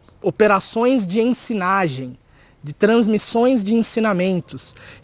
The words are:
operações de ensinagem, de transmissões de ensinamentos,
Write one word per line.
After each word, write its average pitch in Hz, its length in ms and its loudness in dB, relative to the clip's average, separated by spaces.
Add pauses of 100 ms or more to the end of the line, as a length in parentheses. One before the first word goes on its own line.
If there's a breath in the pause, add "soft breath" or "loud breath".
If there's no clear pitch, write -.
(220)
operações 208 840 2
de 196 160 -2
ensinagem, 185 960 -2 (440 soft breath)
de 147 120 -14
transmissões 226 920 2
de 208 100 0
ensinamentos, 190 1000 -2 (280 loud breath)